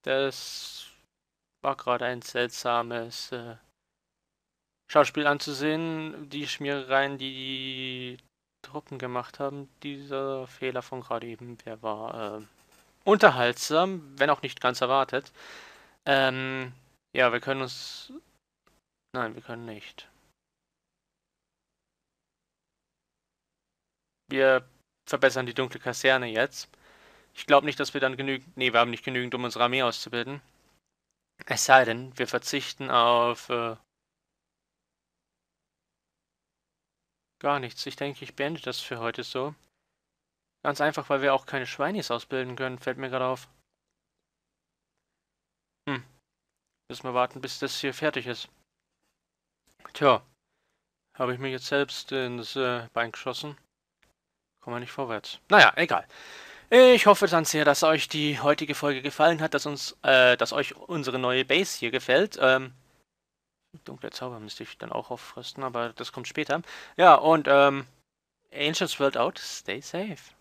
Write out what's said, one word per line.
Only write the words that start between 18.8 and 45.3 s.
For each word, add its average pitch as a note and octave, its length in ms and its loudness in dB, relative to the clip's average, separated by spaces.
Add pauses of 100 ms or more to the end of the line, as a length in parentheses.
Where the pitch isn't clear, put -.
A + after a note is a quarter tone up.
nein, A#2 220 -4
wir A2 80 -16
können A#2 220 -12
nicht. - 440 -18 (4000)
Wir C3+ 400 2 (400)
verbessern C3 380 2
die A#2+ 80 -10
dunkle C3 260 -6
Kaserne B2+ 460 0
jetzt. A2+ 420 -4 (680)
Ich - 120 -16
glaub C#3+ 180 6
nicht, D3 140 -6
dass C#3+ 140 -4
wir C#3+ 80 -4
dann C3 160 0
genügend, C3+ 400 -8
nee, B2+ 160 0
wir A#2 80 6
haben A#2+ 100 4
nicht A#2 140 -8
genügend, B2 300 -6
um B2 100 -6
unsere A#2 200 0
Armee C3 180 0
auszubilden. B2 580 -6 (1040)
Es - 200 -4
sei C3 200 8
denn, B2 320 -6
wir B2 120 -4
verzichten C3+ 600 -6
auf, A#2+ 600 2
äh, A#2 260 -4 (3750)
gar C#3+ 180 0
nichts. B2 260 -10
Ich C3+ 120 -10
denke, C#3 280 -8
ich - 120 -18
beende D3+ 260 -4
das - 180 -8
für A#2 200 -10
heute A#2 240 -4
so. C#3+ 300 -6 (1120)
Ganz C#3+ 160 -2
einfach, D3 300 -2
weil C#3 100 2
wir C3+ 140 4
auch - 120 0
keine C3 200 -6
Schweinis F3+ 440 -4
ausbilden B2+ 460 -6
können, C3 220 -6
fällt B2+ 180 -6
mir C3 140 -8
gerade B2+ 160 -2
auf. C3 220 -6 (2500)